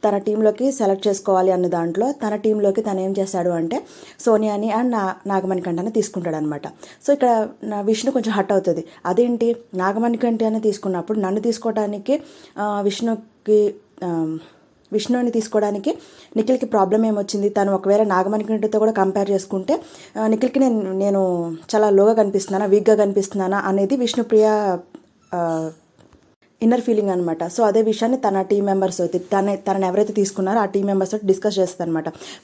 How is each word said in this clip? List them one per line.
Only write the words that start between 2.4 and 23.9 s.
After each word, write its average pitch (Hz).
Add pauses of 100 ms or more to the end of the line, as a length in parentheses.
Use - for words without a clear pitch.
తను 202
ఏం 190
చేస్తాడు 190
అంటే, 170 (360)
సోనియాని 214
and 247
నా-, 196
నాగమణి 190
కంటనే 180
తీసుకుంటాడనమాట. 160
So, -
ఇక్కడ 240 (160)
నా 208
విష్ణు 220
కొంచెం 220
హర్ట్ 196
అవుతుంది. 185 (200)
అదేంటి, 233 (200)
నాగమణి 220
కంటనే 220
తీసుకున్నప్పుడు 202
నన్ను 196
తీసుకోవడానికి, 220 (380)
ఆ, 208
విష్ణుకి, 214 (280)
ఆ, 160 (560)
విష్ణుని 240
తీసుకోవడానికి 208 (400)
నిఖిల్కి 254
ప్రాబ్లం 214
ఏమొచ్చింది? 208
తను 196
ఒకవేళ 202
నాగమణి 202
కంటతో 214
కూడా 220
కంపేర్ 196
చేసుకుంటే, 190 (380)
ఆ, 220
నిఖిల్కి 247
నేను, 226
నేను 190 (200)
చాలా 214
లోగా 202
కనిపిస్తున్నానా, 202
వీక్‌గా 208
కనిపిస్తున్నానా 196
అనేది 196